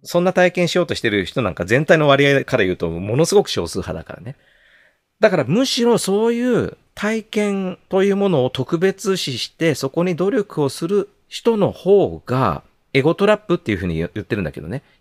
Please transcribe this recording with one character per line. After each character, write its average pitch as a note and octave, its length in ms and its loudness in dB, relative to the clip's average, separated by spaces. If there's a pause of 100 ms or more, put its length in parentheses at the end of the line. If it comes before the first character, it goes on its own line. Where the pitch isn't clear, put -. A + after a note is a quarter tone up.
そ - 160 -2
ん F3+ 40 2
な F#3 80 2
体 F3+ 200 2
験 F3 160 0
し - 80 -2
よ F3+ 80 2
う - 20 -8
と - 80 -4
し - 60 -8
て A#2 100 -2
る G2+ 140 2
人 - 180 -4
な G2 80 -2
ん E2+ 60 -8
か F2+ 80 -4
全 A#2+ 200 2
体 E3 140 4
の D3+ 80 2
割 C#3+ 220 4
合 C#3 160 2
か C3 140 0
ら G#2 60 4
言 F2+ 100 2
う - 20 -8
と E2+ 140 -2
も G2 260 -4
の D#3+ 80 4
す G3 100 0
ご G3+ 80 6
く - 60 -4
少 F2 180 -4
数 G2 120 -8
派 F2 140 -6
だ E2 120 -10
か - 80 -18
ら - 80 -18
ね。 A#2+ 160 -14 (840)
だ G#3 120 4
か F#3 80 0
ら C3+ 60 0
む G3+ 220 0
し - 160 -2
ろ A#3 160 4
そ G#3 300 0
う A#3 40 0
い A#3 340 0
う - 100 -10 (180)
体 G#3+ 300 -4
験 G3 540 -4 (100)
と F#3+ 160 2
い G3+ 80 4
う F#3+ 40 0
も G3+ 120 2
の C#3+ 160 2
を B2+ 60 0
特 D#3+ 280 -4
別 F#3+ 380 -2
視 C3 220 -6
し - 100 -8
て D#3+ 260 0
そ C#3 160 -4
こ E3+ 140 0
に F#3 100 0
努 F3+ 160 0
力 G3+ 320 -2
を C#3 60 2
す - 180 -8
る G3+ 220 0 (180)
人 - 300 -2
の E3+ 160 2
方 D#3 520 2
が A#2 380 0 (300)
エ C3+ 100 2
ゴ E3 140 2
ト G3+ 100 0
ラ G#3 100 4
ッ G#3 40 -4
プ F3 160 -2
っ - 20 0
て - 140 -4
い - 20 0
う F2+ 40 -2
ふ F2 40 -10
う F#2+ 60 -2
に E2 80 -2
言 D#2+ 100 -2
っ - 40 -8
て G#2 260 -6
る G2+ 60 -2
ん - 20 -4
だ D2 80 -6
け - 80 -14
ど D#2+ 80 -12
ね。 B2 140 -8 (180)